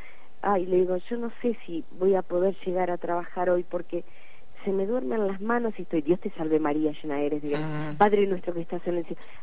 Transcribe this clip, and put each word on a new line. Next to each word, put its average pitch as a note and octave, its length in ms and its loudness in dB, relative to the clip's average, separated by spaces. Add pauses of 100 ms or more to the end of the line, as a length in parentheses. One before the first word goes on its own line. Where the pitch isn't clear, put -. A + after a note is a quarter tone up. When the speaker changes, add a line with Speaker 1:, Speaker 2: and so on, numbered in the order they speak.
(420)
Speaker 1:
ay, F#3+ 260 2
le F3+ 100 4
digo, F#3 200 4
"Yo A#3 200 -4
no A#3 140 -4 (100)
sé A#3 240 0
si E3 180 -4 (140)
voy F#3+ 180 6
a F#3 60 4
poder F3+ 340 2 (100)
llegar F3+ 260 2
a F3 60 -2
trabajar F3 520 -2
hoy F3+ 180 4
porque F3 360 -4 (600)
se G3 80 0
me F#3+ 140 2
duermen A#3+ 420 0
las G3 120 -2
manos A3+ 380 0
y F#3 60 -4
estoy, E3 180 0
Dios D#3+ 180 4
te G#3 100 -2
salve D#3 300 2
María, D3+ 320 2 (100)
llena D3 200 -2
eres D3 200 0
de D3 100 -4
gracia. D3+ 160 0
Speaker 2:
Mm. D3+ 280 -2
Speaker 1:
Padre G3+ 320 6
nuestro F3+ 260 0
que E3+ 80 -2
estás F3 260 -4
en F3 100 0
el E3 80 -2
cielo". - 160 -6 (220)